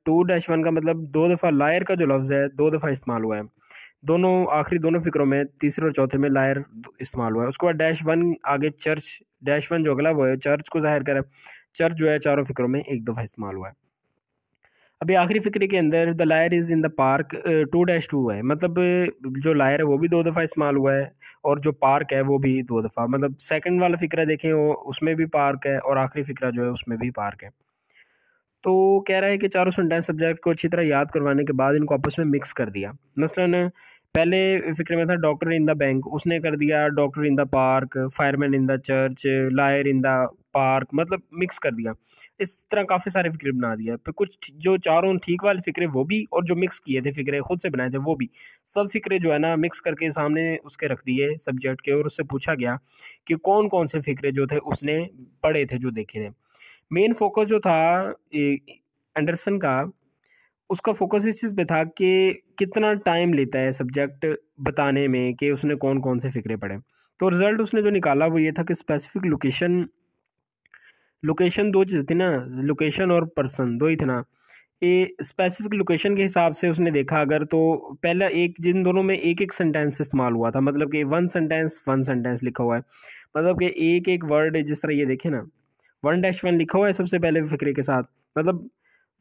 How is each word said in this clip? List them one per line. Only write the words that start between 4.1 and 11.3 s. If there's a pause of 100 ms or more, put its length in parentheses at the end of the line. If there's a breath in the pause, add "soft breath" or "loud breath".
आखिरी
दोनों
फिक्रों
में,
तीसरे
और
चौथे
में
liar (380)
इस्तेमाल
हुआ
है।
उसके
बाद
डैश
वन (100)
आगे
church, (240)
dash
वन
जो
अगला
वो
है,
church
को
जाहिर
करे, (540 loud breath)